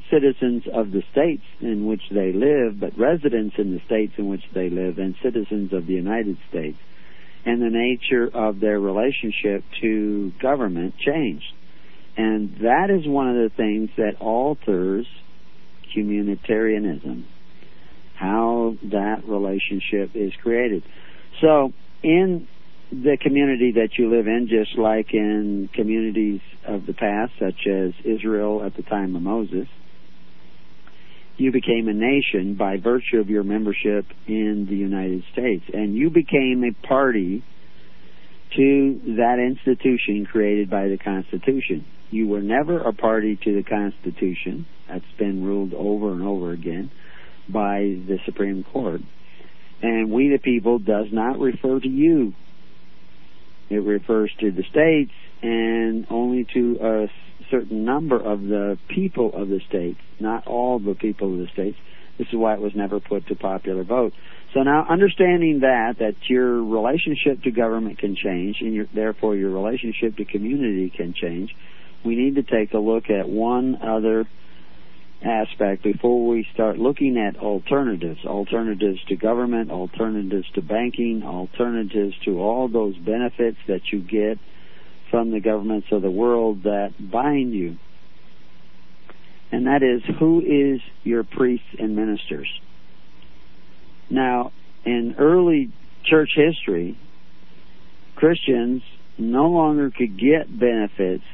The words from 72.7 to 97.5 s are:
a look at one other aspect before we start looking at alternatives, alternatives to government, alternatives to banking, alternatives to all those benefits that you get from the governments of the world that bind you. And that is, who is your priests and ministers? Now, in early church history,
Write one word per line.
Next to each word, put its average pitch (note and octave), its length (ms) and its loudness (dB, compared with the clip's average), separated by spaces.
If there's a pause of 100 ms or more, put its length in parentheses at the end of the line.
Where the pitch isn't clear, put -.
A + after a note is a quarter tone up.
a A2 60 4
look A2 300 2
at G2 180 2
one A#2+ 540 2
other A2 460 2 (960)
aspect G#2+ 600 0
before A#2+ 440 4
we A#2 260 2
start A2 240 2
looking C3 400 2
at G#2 220 0
alternatives, G2 840 0
alternatives G2+ 800 0
to G2 80 0
government, A2+ 560 0
alternatives F#2+ 840 -2
to G2 80 -2
banking, A2+ 640 -2
alternatives G2+ 880 -2 (120)
to F#2+ 140 0
all A#2 280 2
those A2 300 0
benefits A2+ 600 0 (100)
that F#2 140 -2 (100)
you G#2 100 0
get G#2+ 360 0 (720)
from A#2 220 2
the A2 80 0
governments G#2+ 520 0
of G#2 100 2
the F#2+ 100 0
world A2+ 520 2
that G2+ 360 0
bind B2 540 0
you. E2+ 240 -2 (1700)
And B2 160 0
that C#3 160 6
is, B2 180 4 (180)
who E3 220 6
is C#3 400 4 (220)
your A#2 200 2
priests B2 440 0 (120)
and A2 160 0
ministers? G2+ 540 -2 (1600)
Now, B2 420 2 (340)
in A#2 320 0
early D#3+ 540 6 (320)
church D#3 320 6
history, G#2+ 640 2 (1160)